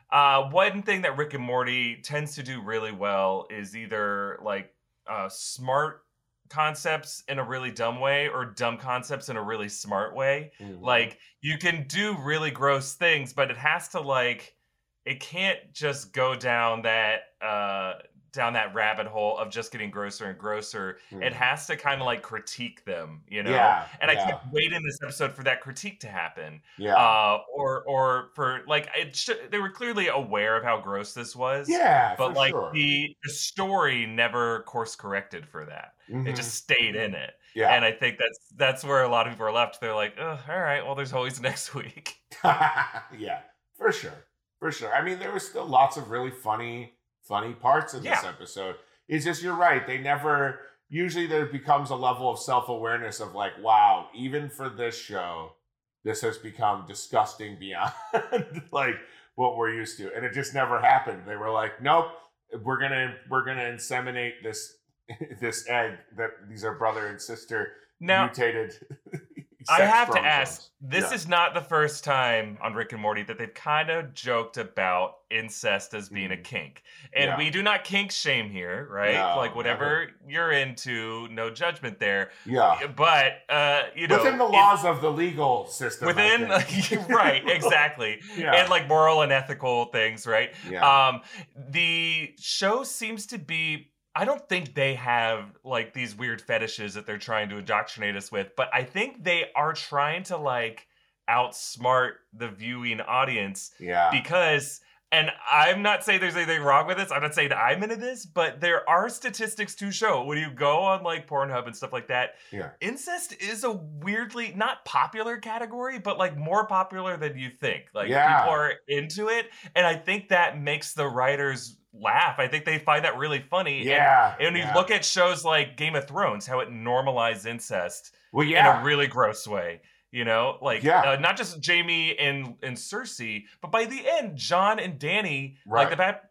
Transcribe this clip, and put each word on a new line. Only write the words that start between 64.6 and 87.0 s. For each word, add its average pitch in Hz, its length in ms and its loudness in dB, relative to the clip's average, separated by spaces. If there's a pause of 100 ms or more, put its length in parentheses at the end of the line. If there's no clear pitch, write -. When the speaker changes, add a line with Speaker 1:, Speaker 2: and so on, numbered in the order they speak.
Speaker 2:
<laughs> 127 320 -14
this 117 280 -4
egg 113 300 0 (180)
that 110 320 -8
these 107 160 -12
are 107 100 -4
brother 110 340 -2
and 101 120 -12
sister 113 540 -8 (260)
Speaker 1:
Now, 190 260 2
Speaker 2:
mutated 113 540 -2
<laughs> - 60 -20 (800)
Speaker 1:
I 160 120 4
Speaker 2:
sex 202 160 8
Speaker 1:
have 240 140 6
to 240 40 2
Speaker 2:
chromosomes." - 140 4
Speaker 1:
ask, 139 440 0 (120)
this 160 260 0
Speaker 2:
Yeah. 254 60 -4
Speaker 1:
is 175 120 -6
not 175 280 4
the 170 80 -2
first 151 420 0
time 117 560 0
on 110 140 -4
Rick 110 180 -6
and 110 80 -10
Morty 107 220 -2
that 107 160 -10
they've 113 160 -10
kinda 156 580 -2
joked 120 460 -4
about 92 600 -2 (100)
incest 110 640 -2
as 104 160 -10
being 95 220 -6
a - 20 -6
Speaker 2:
Mm-hmm. 85 80 -10
Speaker 1:
kink. 78 400 -12 (320)
And 143 160 2
Speaker 2:
Yeah. 160 80 0
Speaker 1:
we 151 100 0
do 180 140 -2
not 202 200 2
kink 196 300 -2
shame 120 380 -2
here, 95 400 -8
right? 104 240 2
Speaker 2:
No, - 240 2
Speaker 1:
Like, 117 160 -2
whatever 139 520 -2
Speaker 2:
never. - 60 -14 (140)
Speaker 1:
you're 160 260 -2
into, 117 760 -4
no 113 200 -6
judgment 127 500 -4
there. 98 320 0 (140)
Speaker 2:
Yeah. 117 440 2
Speaker 1:
But, 143 600 4
uh, 143 360 2 (100)
you 170 120 -4
know, 190 120 6
Speaker 2:
Within 262 180 4
the 247 80 4
Speaker 1:
it 214 60 4
Speaker 2:
laws 196 340 10
of 156 160 2
the 151 100 2
legal 143 560 0
system, - 420 -4
I 175 40 4
Speaker 1:
Within, 208 480 4
Speaker 2:
think. 190 480 -2